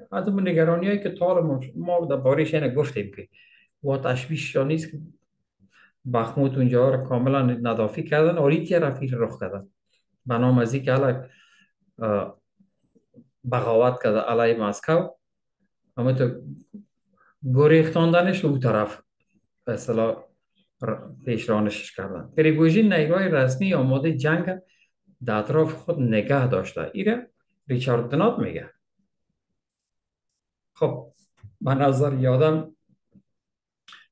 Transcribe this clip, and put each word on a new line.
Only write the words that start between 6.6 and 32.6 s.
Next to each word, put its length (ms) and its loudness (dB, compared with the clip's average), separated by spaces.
رو 180 -2
کاملاً 340 0
ندافع 600 -2
کردن، 360 2
آری 280 2
که 140 2
رفیق 340 -2
رخ 260 -4
کردن. 300 -10
به 120 -2
نام 200 4
از 160 0
این 100 -4
که 100 0
الک، 360 0
اه، 400 -2
بغاوت 520 2
کرده 160 2
علیه 380 0
مسکو، 520 -2
اما 160 0
تو 160 0
گریختاندنش 920 4
اون 140 0
طرف 420 -2
به 80 -4
اصطلاح 500 -2
ر-، 440 -10
پیش 240 -4
رانشش 460 -2
کردن. 420 -12
پریگوژین 560 4
نیروهای 340 2
رسمی 460 0
آماده 400 2
جنگ 460 -2
در 100 -2
اطراف 380 0
خود 260 -4
نگه 480 2
داشته. 460 -4
ایره 380 -2
ریچارد 420 -2
دنات 300 2
میگه. 300 -6
خب، 380 -4
به 120 0
نظر 460 2
یادم 560 2